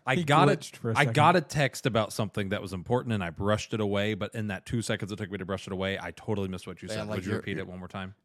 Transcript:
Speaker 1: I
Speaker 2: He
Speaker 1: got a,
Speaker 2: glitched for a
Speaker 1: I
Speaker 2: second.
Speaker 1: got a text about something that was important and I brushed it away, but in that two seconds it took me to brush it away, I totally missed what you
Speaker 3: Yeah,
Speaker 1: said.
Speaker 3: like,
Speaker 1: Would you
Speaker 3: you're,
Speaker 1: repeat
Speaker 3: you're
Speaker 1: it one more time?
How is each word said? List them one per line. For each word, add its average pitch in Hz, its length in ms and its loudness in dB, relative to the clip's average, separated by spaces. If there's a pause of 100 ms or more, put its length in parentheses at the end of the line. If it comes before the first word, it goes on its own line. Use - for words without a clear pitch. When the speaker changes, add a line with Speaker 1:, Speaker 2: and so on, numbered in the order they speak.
Speaker 1:
I 131 100 2
Speaker 2:
He 175 80 0
Speaker 1:
got 143 260 8
a, - 60 4
Speaker 2:
glitched - 200 -10
for 117 140 -2
a 113 40 2
Speaker 1:
I 127 60 4
Speaker 2:
second. 127 140 4
Speaker 1:
got 151 220 8
a - 40 4
text - 460 0
about 107 260 2
something 101 380 -2
that 101 100 -2
was 98 140 -8
important 117 400 0
and 98 100 0
I 85 60 -4
brushed 104 420 0
it 110 80 0
away, 101 320 0
but 104 220 -6
in 107 140 -4
that 95 180 -8
two 117 160 -2
seconds 104 280 -4
it 104 60 -8
took 95 140 -8
me 98 80 -6
to 92 80 -8
brush 95 200 -4
it 98 60 -8
away, 95 260 -2
I 87 120 -10
totally 98 380 -4
missed 92 180 -8
what 90 160 -14
you 95 80 -10
Speaker 3:
Yeah, 107 60 -4
Speaker 1:
said. 107 120 -6
Speaker 3:
like, 107 80 -4
Speaker 1:
Would 92 80 -4
you 95 60 -4
Speaker 3:
you're, 110 100 -2
Speaker 1:
repeat 101 120 -6
Speaker 3:
you're 95 80 -6
Speaker 1:
it 95 80 -8
one 90 100 -12
more 90 100 -12
time? 95 260 -10 (100)